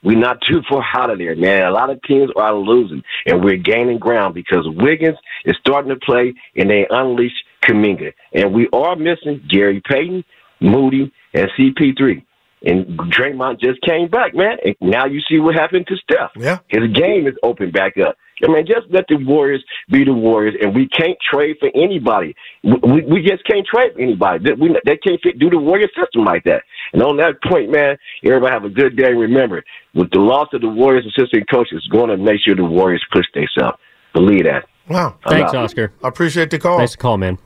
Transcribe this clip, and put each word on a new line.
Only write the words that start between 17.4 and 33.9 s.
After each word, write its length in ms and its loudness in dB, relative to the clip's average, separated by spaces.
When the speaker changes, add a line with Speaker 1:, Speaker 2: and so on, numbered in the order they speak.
Speaker 1:
open 280 -2
back 260 -2
up. 180 0
I 40 2
mean, 180 2
just 240 -2
let 180 0
the 100 0
Warriors 460 0
be 140 4
the 100 2
Warriors, 480 2
and 140 0
we 140 2
can't 280 -2
trade 280 0
for 160 0
anybody. 600 0
We, 100 4
we, 200 4
we 180 2
just 240 -2
can't 200 0
trade 280 0
for 80 -8
anybody. 420 0
They, 100 2
we, 300 2
they 140 2
can't 240 -2
fit, 180 -2
do 100 4
the 100 2
Warrior 280 2
system 280 0
like 200 0
that. 180 0
And 120 2
on 140 2
that 260 0
point, 280 0
man, 260 2
everybody 260 4
have 140 -4
a 40 -6
good 280 0
day. 160 4
Remember, 500 0
with 180 0
the 80 4
loss 340 2
of 80 -4
the 80 -2
Warriors 360 2
assistant 440 0
coach, 220 2
it's 160 -12
gonna 300 2
make 240 0
sure 140 2
the 100 0
Warriors 480 0
push 200 2
themselves. 440 -4